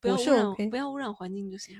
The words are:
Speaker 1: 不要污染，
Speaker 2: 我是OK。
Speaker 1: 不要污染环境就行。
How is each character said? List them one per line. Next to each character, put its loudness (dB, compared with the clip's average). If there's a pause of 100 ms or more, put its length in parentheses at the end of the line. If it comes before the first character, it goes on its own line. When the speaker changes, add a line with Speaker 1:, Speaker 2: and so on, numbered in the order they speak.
Speaker 1:
不 -4
要 4
污 2
染， 0
Speaker 2:
我 8
是 6
OK。 -2
Speaker 1:
不 -4
要 -2
污 -8
染 -4
环 -10
境 -8
就 -12
行。 -16